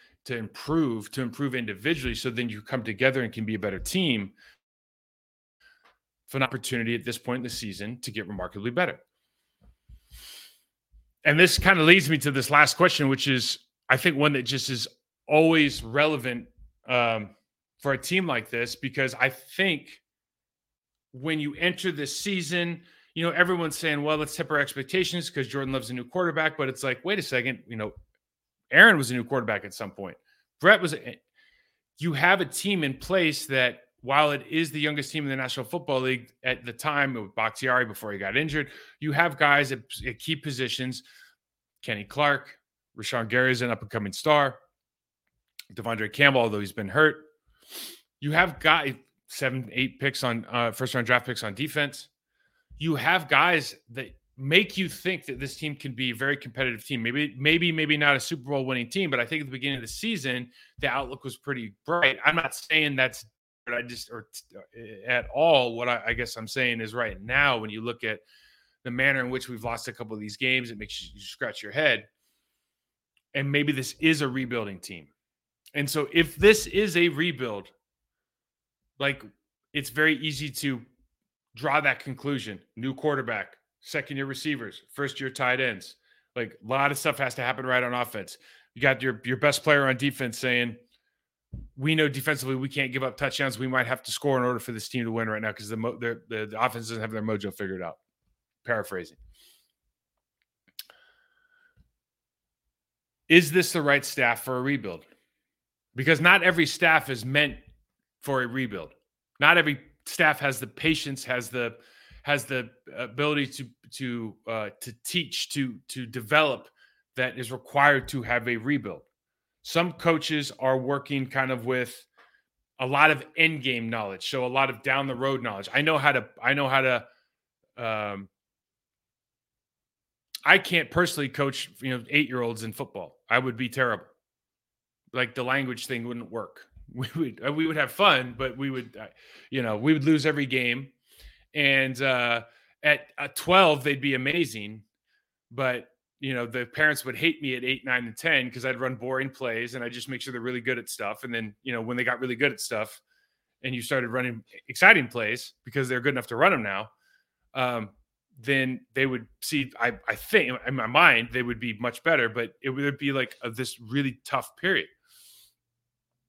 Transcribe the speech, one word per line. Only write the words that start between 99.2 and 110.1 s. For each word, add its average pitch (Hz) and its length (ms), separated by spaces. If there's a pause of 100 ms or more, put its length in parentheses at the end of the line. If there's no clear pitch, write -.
Is 160 220
this 175 200
the 165 100
right 143 240
staff 120 380
for 127 140
a 127 40
rebuild? 107 440 (880)
Because 139 260
not 180 220
every 170 220
staff 160 440
is 120 160
meant 139 320 (640)
for 131 220
a 123 40
rebuild. 110 460 (480)
Not 160 160
every 151 240 (240)
staff 156 340